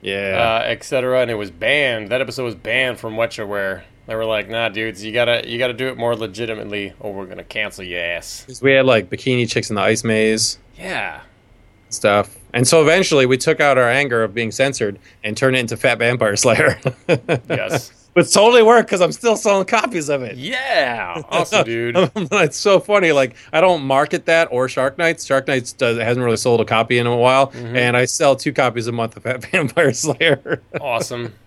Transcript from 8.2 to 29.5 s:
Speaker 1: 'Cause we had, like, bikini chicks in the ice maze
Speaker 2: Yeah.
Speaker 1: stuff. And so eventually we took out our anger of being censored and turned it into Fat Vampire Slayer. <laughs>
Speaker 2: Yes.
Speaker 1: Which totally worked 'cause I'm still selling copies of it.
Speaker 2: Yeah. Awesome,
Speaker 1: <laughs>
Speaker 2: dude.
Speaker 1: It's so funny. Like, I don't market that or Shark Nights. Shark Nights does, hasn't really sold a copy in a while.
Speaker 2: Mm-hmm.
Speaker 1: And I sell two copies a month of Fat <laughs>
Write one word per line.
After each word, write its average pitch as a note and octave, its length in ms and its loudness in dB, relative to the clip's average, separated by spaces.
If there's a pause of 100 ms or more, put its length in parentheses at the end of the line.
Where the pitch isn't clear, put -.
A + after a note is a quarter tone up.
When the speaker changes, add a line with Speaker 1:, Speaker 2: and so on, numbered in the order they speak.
Speaker 1:
'Cause B2+ 160 -16
we C3+ 80 4
had, C3+ 160 4
like, A2+ 240 2
bikini B2 400 -2
chicks - 200 -4
in A2+ 40 -4
the G2+ 80 -2
ice A2 220 0
maze A2 540 0 (200)
Speaker 2:
Yeah. G2+ 440 -10 (680)
Speaker 1:
stuff. G#2 480 0 (160)
And B2 160 2
so E3 140 6
eventually D#3 440 4
we B2+ 100 4
took D#3 240 0
out C#3+ 180 4
our B2 120 4
anger B2+ 320 0
of G#2+ 100 -2
being A2 200 -4
censored A#2+ 480 -2 (240)
and G#2+ 120 -4
turned C3 200 2
it - 20 2
into A#2 180 -4
Fat A#2 220 0
Vampire A#2 380 0
Slayer. C3 420 2 (300)
<laughs> D#3 100 2 (300)
Speaker 2:
Yes. B2+ 420 -4 (240)
Speaker 1:
Which - 180 4
totally A#3 300 8
worked A3+ 260 6
'cause F#3+ 120 0
I'm F3 100 4
still A3+ 240 0
selling G3+ 320 0
copies G#3+ 420 -2
of C#3+ 140 -2
it. G#2+ 140 -10
Speaker 2:
Yeah. C#3+ 840 -4 (100)
Awesome, E3+ 340 0
Speaker 1:
<laughs> - 0 -
Speaker 2:
dude. A#2 320 -2 (180)
Speaker 1:
It's F3+ 420 0
so G3 220 4
funny. F#3+ 320 2
Like, C3+ 240 2 (180)
I D#3+ 80 2
don't F3 220 4
market C#3 440 0
that E3 260 4
or B2+ 160 0
Shark C3+ 300 -2
Nights. E3 280 -2
Shark C3+ 220 0
Nights C3 240 -2
does, A#2 260 0
hasn't A#2+ 260 -2
really A#2 120 2
sold A#2 240 2
a G#2+ 40 2
copy A2+ 340 2
in A#2+ 100 0
a A#2+ 80 0
while. C3 320 4
Speaker 2:
Mm-hmm. A#2+ 280 -12
Speaker 1:
And B2 200 2
I B2 80 4
sell C#3 320 2
two - 160 -4
copies A#2+ 340 -2
a A#2+ 60 -6
month A#2 240 -4
of - 80 -20
Fat B2+ 200 -6
<laughs> - 60 -14